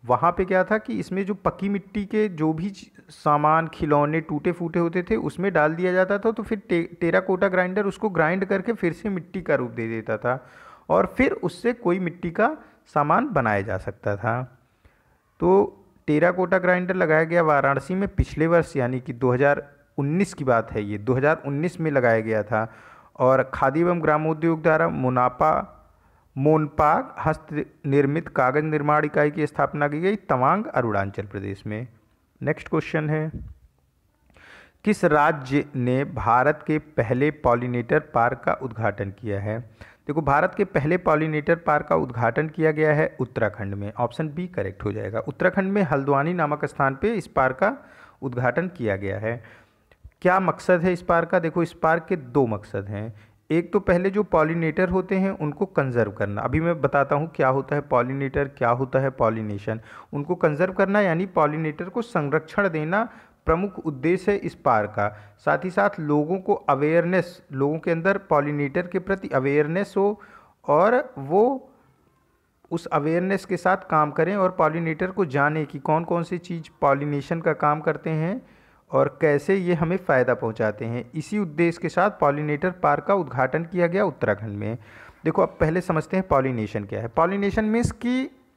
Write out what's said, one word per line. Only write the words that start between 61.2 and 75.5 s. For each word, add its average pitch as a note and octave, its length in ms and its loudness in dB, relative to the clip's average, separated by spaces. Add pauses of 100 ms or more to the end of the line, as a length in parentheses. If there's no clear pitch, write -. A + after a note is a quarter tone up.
पॉलिनेटर D#3 640 -2
को A#3 120 -6
संरक्षण D#3 680 -2
देना E3 380 -2 (380)
प्रमुख F#3 340 -2
उद्देश्य E3 520 -2
है G3+ 60 2
इस - 180 -6
पार्क G#2+ 340 2
का। G#2 180 -2 (300)
साथ - 280 0
ही F#3 40 -4
साथ G3+ 300 0
लोगों D3+ 400 0
को G3+ 140 0
अवेयरनेस, E3+ 880 0 (100)
लोगों C#3+ 280 0
के F3 120 -2
अंदर F3 260 0
पॉलिनेटर D3 720 0
के F#3 120 -4
प्रति F#3+ 300 -4
अवेयरनेस D3 680 0
हो G3+ 240 0 (460)
और F#3 500 2
वो G#3 520 0 (1000)
उस E3 140 -6
अवेयरनेस F3 600 -2
के F3+ 120 -4
साथ F#3 200 0 (120)
काम D3+ 220 2
करें E3 240 0
और F#3 220 0
पॉलिनेटर E3 540 0
को F#3+ 140 0
जाने D3 400 0